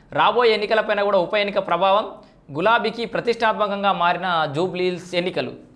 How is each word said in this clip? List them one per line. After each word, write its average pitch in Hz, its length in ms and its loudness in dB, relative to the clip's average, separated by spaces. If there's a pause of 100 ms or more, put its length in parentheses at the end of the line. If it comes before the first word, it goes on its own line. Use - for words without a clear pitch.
(120)
రాబోయే 214 420 4
ఎన్నికలపైన 214 480 0
కూడా 202 160 2
ఉప 175 180 0
ఎన్నిక 202 320 0
ప్రభావం, 190 440 2 (440)
గులాబీకి 220 500 0
ప్రతిష్టాత్మకంగా 202 880 0
మారిన 170 640 0
జూబ్లీ 180 280 -2
హిల్స్ 180 320 -4
ఎన్నికలు. 175 360 -2 (240)